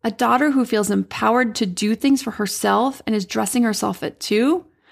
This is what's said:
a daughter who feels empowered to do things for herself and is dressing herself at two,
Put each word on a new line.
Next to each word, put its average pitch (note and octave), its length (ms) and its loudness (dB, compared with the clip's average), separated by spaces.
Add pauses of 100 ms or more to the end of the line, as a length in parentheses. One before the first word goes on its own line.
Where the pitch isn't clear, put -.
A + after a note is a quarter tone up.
a A3+ 80 -2
daughter B3+ 400 2
who C4 140 2
feels G#3 260 0
empowered A3 640 0
to A3 100 0
do G#3 300 -2
things C4+ 260 2
for A3+ 100 -6
herself G#3+ 760 -2
and A3 100 0
is G3 100 -2
dressing A3 380 0
herself G3+ 400 -2
at - 160 -8
two, C4+ 460 0 (260)